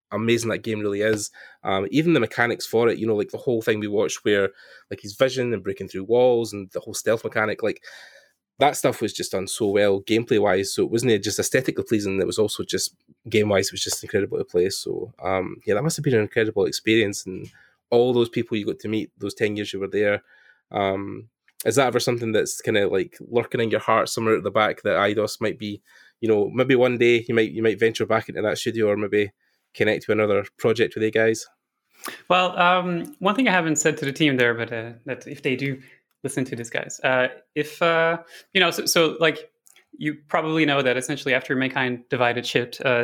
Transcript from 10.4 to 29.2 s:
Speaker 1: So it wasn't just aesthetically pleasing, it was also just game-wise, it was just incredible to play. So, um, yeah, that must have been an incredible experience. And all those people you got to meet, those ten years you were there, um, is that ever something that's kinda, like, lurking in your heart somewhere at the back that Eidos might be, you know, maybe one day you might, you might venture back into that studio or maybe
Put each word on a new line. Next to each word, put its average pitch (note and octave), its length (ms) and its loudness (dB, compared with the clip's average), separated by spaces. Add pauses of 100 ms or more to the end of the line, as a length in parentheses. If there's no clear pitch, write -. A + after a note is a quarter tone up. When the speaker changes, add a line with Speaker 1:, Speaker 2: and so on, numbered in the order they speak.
Speaker 1:
So G#2 100 0
it F2+ 80 0
wasn't A2+ 320 2
just G#2 160 -4
aesthetically A2 460 -4
pleasing, G2+ 360 -2
it F2 60 0
was F#2 140 -2
also G#2 240 -2
just - 320 -6 (320)
game-wise, G#2 400 2
it - 40 -10
was F#2 120 -6
just - 180 -6
incredible - 360 -2
to - 60 -4
play. F2+ 260 0
So, - 420 -8 (100)
um, F#2+ 420 -4
yeah, G#2 100 0
that G#2 100 -2
must D#3+ 120 -2
have D3 60 -6
been C#3 120 2
an G#2+ 80 4
incredible G#2+ 420 0
experience. G#2+ 600 0
And F#2+ 240 -10 (420)
all B2 220 4
those A#2+ 160 2
people A#2 280 -4
you G#2 100 -4
got - 140 -6
to A2+ 80 -8
meet, G#2+ 280 -4
those G#2 180 -8
ten G#2+ 200 0
years G#2 180 -6
you G2 60 -6
were G2 80 -6
there, G2+ 360 0 (500)
um, G2+ 560 -2 (360)
is A2+ 120 2
that C3+ 100 4
ever A#2+ 140 2
something A#2 320 -2
that's - 280 0
kinda, G2+ 280 2
like, - 320 -2
lurking A#2 400 -2
in A2+ 100 0
your G#2 80 0
heart A2 300 2
somewhere A2 300 0
at E2+ 40 -6
the G2 80 -2
back G#2+ 320 0
that G2 140 0
Eidos G#2 440 0
might G#2+ 180 -4
be, G#2 220 -10 (400)
you A2+ 80 -2
know, G#2 220 4
maybe B2+ 240 2
one B2 240 4
day A#2 300 4
you A#2 80 0
might, A2 160 2
you G#2+ 100 -4
might G#2+ 160 2
venture A2+ 280 0
back A2 220 -2
into F#2+ 140 -6
that G#2+ 160 0
studio A2 300 -2
or G#2 80 2
maybe G2+ 340 0 (440)